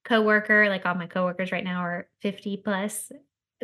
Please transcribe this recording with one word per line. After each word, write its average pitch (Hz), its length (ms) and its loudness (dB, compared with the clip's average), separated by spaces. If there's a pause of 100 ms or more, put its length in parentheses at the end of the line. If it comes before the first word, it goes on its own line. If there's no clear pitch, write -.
coworker. 214 640 4
Like, 190 160 -2
all 180 120 0
my 170 100 -4
coworkers 185 460 -4
right 180 100 -4
now 180 220 -4
are 175 240 -6 (120)
fifty 196 360 -6
plus. 202 560 -4 (520)